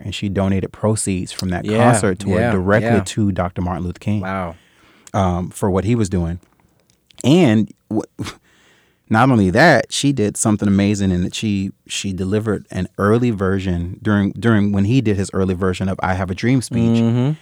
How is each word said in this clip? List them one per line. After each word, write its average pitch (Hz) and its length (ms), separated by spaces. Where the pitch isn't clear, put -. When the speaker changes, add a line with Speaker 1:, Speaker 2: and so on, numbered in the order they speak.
Speaker 1:
and 101 100
she 104 140
donated 95 420
proceeds 104 600
from 95 160
that 90 160
Speaker 2:
Yeah, 113 260
Speaker 1:
concert 101 280
tour 92 200
Speaker 2:
yeah, 117 120
Speaker 1:
directly 101 400
Speaker 2:
yeah. 101 140
Speaker 1:
to 104 280
Doctor 90 300
Martin 90 200
Luther 87 160
King. 104 220
Speaker 2:
Wow. 95 340
Speaker 1:
Um, 90 340
for - 220
what 92 120
he 113 120
was 107 140
doing. 87 300
And 120 480
w-, 107 140
<laughs> 98 140
not 113 200
only 107 220
that, 135 420
she 143 180
did 104 260
something 107 300
amazing 98 440
in 90 120
that 92 120
she, 98 360
she - 260
delivered 98 580
an 92 160
early 117 340
version 92 720
during, 101 300
during 101 400
when 98 140
he 127 160
did 107 160
his 95 160
early 95 200
version 92 360
of 95 120
I 92 140
Have 95 160
a 92 40
Dream 123 260
speech. 117 380
Speaker 2:
Mm-hmm. 120 420